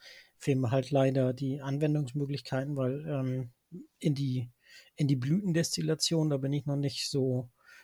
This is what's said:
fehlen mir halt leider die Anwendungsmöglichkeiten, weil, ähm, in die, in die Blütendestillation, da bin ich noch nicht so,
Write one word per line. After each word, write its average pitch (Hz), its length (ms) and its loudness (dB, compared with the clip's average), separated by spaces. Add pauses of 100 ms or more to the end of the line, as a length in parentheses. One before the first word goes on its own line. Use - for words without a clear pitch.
(400)
fehlen 131 220 2
mir 123 100 0
halt 135 180 0
leider 135 420 4
die 135 300 -4
Anwendungsmöglichkeiten, 139 1120 -2
weil, 135 320 -2
ähm, 131 440 -2 (480)
in 147 160 2
die, 127 340 -2 (460)
in 147 140 2
die 139 80 4
Blütendestillation, 160 1120 0
da 143 80 0
bin 135 160 0
ich 143 120 -2
noch 143 120 0
nicht 143 320 -2
so, 131 400 0 (340)